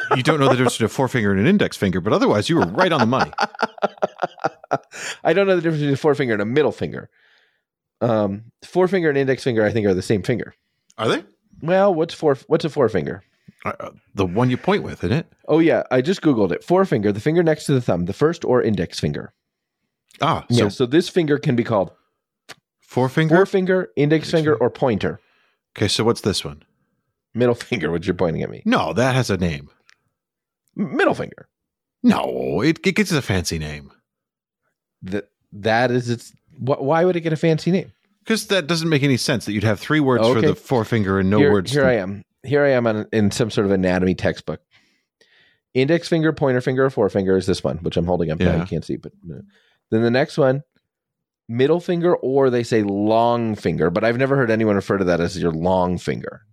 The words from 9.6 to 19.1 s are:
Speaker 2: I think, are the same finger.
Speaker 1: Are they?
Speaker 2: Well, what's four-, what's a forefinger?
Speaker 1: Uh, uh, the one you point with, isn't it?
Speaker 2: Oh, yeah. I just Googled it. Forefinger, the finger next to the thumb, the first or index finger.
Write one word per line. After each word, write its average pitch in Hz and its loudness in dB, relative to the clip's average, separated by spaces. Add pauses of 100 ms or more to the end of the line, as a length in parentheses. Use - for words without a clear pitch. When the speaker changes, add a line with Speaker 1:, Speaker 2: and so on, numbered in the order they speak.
Speaker 2:
I 104 2
think, 107 0
are 95 4
the 92 0
same 104 0
finger. 107 -4 (440)
Speaker 1:
Are 113 -2
they? 302 -2 (380)
Speaker 2:
Well, 190 2
what's 160 -2
four-, 143 0 (100)
what's 143 0
a 156 -4
forefinger? 95 -2 (420)
Speaker 1:
Uh, 101 -4
uh, - -12 (240)
the 95 0
one 117 0
you 123 0
point 185 -2
with, - -12
isn't 98 0
it? 165 -4 (220)
Speaker 2:
Oh, 151 4
yeah. 151 4
I 127 2
just 180 -2
Googled 110 2
it. - -4
Forefinger, 170 2
the 104 -4
finger 165 2
next 156 0
to 156 0
the 131 4
thumb, 90 0
the 90 -4
first 165 -2
or 123 2
index 95 -2
finger. 73 -6 (880)